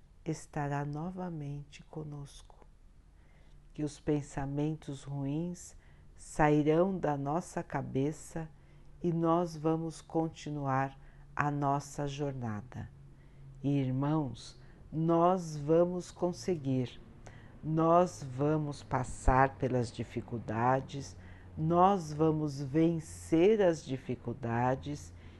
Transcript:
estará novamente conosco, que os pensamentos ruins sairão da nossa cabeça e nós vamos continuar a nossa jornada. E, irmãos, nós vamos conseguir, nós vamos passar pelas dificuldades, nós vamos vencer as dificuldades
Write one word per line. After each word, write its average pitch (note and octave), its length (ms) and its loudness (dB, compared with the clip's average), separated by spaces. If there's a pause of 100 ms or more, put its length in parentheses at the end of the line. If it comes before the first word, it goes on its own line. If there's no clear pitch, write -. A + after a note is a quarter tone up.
(240)
estará D3 600 -4
novamente D3+ 1000 -8
conosco, - 840 -14 (1080)
que D3+ 100 -6
os D3 160 -4
pensamentos C#3+ 1040 -2
ruins C#3+ 720 -6 (420)
sairão D#3 800 4
da D3 200 0
nossa D#3 460 -4
cabeça C#3 880 -4 (520)
e F3 100 0
nós E3 440 2
vamos D#3+ 460 -2
continuar C#3+ 960 -2 (380)
a D3 160 0
nossa C#3+ 560 -2
jornada. C3 840 -6 (720)
E, C#3 160 2
irmãos, C3+ 800 -2 (320)
nós E3 640 2
vamos E3+ 540 2
conseguir, C#3+ 880 -2 (640)
nós E3 600 4 (140)
vamos D3 460 0
passar C3 720 4
pelas B2 360 0
dificuldades, A#2+ 1200 -2 (420)
nós E3+ 560 4
vamos D3+ 480 2
vencer E3 1000 2
as E3 220 4
dificuldades B2+ 1300 -2 (280)